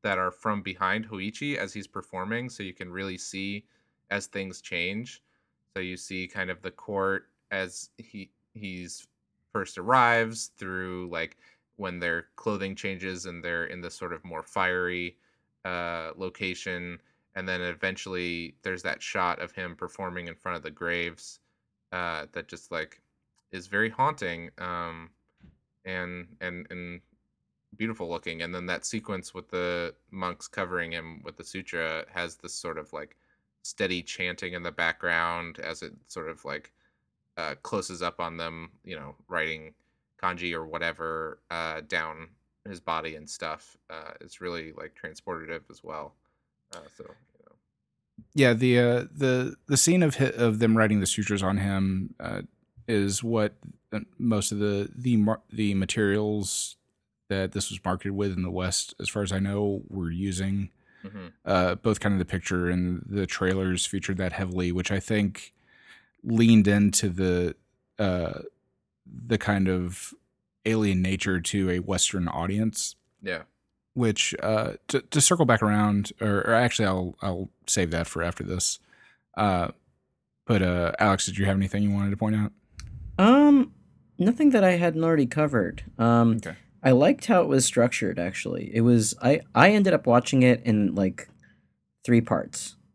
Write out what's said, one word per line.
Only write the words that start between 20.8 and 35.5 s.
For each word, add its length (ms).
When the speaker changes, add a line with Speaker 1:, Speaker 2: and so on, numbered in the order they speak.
Speaker 1:
uh, 400
that 160
just, 240
like, 300
is 160
very 220
haunting, 680
um, 500
and, 440
and, 280
and 320
beautiful 320
looking. 320
And 140
then 120
that 180
sequence 480
with 160
the 440
monks 360
covering 460
him 300
with 120
the 80
sutra 640
has 280
this 160
sort 240
of, 160
like, 240
steady 380
chanting 520
in 100
the 80
background 880